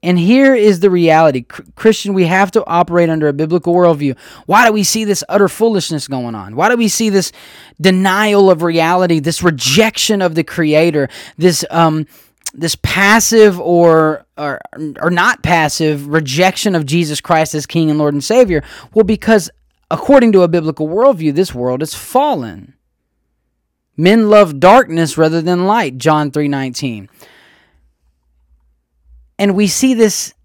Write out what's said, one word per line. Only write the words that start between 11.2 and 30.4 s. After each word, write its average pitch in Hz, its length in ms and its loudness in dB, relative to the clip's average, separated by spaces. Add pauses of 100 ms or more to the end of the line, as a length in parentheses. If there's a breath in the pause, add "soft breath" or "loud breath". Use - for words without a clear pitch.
this, 170 340 0
um, 160 360 0 (460 soft breath)
this 160 300 -8
passive 208 760 2
or, 160 680 2 (100)
or, 147 240 -8 (400)
or 170 100 -2
not 180 320 0
passive 156 640 -2
rejection 160 680 -2
of 160 100 -2
Jesus 151 360 -2
Christ 160 340 -2
as 147 100 -6
King 160 240 -2
and 151 100 0
Lord 147 140 0
and 143 120 -6
Savior? 214 380 0 (300 loud breath)
Well, 214 120 2
because 208 460 0 (400)
according 247 420 4
to 190 100 6
a 175 60 2
biblical 160 400 -4
worldview, 180 460 0
this 180 200 -2
world 127 260 -4
is - 140 -8
fallen. 139 800 -6 (1200)
"Men 208 320 2
love 196 300 4
darkness 165 580 2
rather 160 240 0
than 180 260 -2
light," 196 300 -2
John 147 340 0
three 147 180 -4
nineteen. 127 600 -8 (2250 soft breath)
And 202 180 0
we 208 100 0
see 262 280 0
this 220 400 -2 (100)